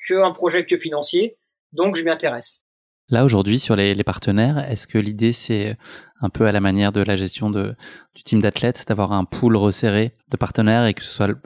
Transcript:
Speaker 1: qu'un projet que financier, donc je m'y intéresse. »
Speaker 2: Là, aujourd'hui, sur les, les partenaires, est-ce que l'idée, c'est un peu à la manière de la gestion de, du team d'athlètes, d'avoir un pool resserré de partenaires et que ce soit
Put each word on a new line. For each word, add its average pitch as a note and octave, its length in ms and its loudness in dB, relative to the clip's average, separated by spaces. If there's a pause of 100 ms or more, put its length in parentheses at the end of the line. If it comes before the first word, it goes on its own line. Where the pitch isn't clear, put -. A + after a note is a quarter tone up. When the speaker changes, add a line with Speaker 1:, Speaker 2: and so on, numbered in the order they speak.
Speaker 1:
qu'un F#3 240 2
projet E3+ 340 -2
que F3+ 100 0
financier, E3+ 600 -4 (360)
donc F#3 220 -2
je E3 80 -4
m'y E3 80 0
intéresse. » D3 540 -6 (440)
Speaker 2:
Là, A#2+ 160 4
aujourd'hui, G#2+ 360 4
sur A2 160 0
les, G2+ 180 2
les G2+ 100 -2
partenaires, A2 540 0 (120)
est-ce - 180 -6
que A2+ 100 -2
l'idée, G#2+ 340 0
c'est G#2+ 440 -4 (440)
un F#2+ 100 -2
peu - 160 0
à G#2 60 2
la G2+ 80 2
manière G2 320 2
de G#2 100 2
la G2 120 0
gestion F#2+ 340 -2
de, G2+ 260 -2 (400)
du - 100 -20
team A2+ 160 2
d'athlètes, G#2+ 480 -2
d'avoir G2 240 0
un G2 120 0
pool A#2 320 2
resserré G#2 560 2 (160)
de - 80 -4
partenaires A#2 500 2
et G#2 80 2
que - 80 -10
ce - 80 -14
soit G2+ 200 -2 (160)